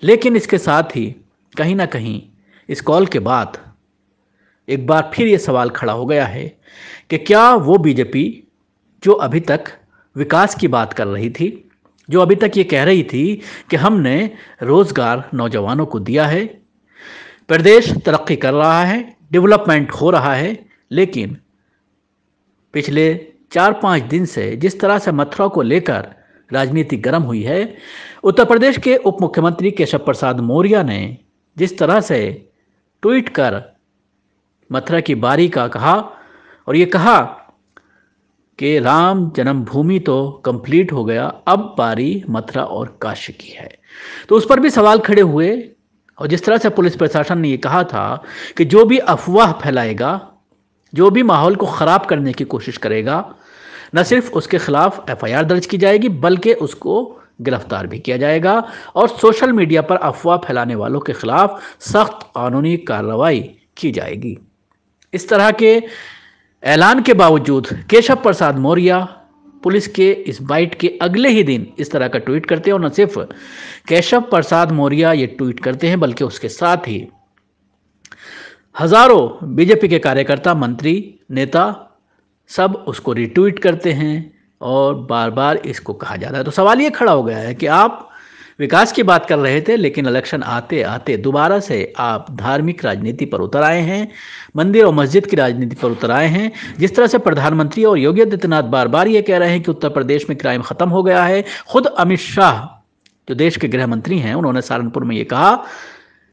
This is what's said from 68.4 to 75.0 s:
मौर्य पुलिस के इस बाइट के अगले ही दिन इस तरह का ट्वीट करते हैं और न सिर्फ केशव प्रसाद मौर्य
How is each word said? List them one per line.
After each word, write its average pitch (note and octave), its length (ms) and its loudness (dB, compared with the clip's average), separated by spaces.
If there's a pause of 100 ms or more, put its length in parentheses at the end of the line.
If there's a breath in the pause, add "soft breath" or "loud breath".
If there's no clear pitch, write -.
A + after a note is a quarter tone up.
मौर्य F3+ 480 2 (560)
पुलिस G3 260 0
के F#3+ 220 2
इस C#3 320 -6
बाइट D#3 320 -2
के - 280 -4
अगले G3 260 0
ही A3 140 4
दिन B2+ 240 -2 (120)
इस C#3+ 120 -8
तरह C3 180 -2
का B2 100 -4
ट्वीट C#3 280 -4
करते F3 240 -2
हैं G3 80 2
और F3 60 -4
न D3+ 60 -2
सिर्फ G3+ 280 0 (680 loud breath)
केशव F3 320 2
प्रसाद E3 520 0
मौर्य D3+ 440 2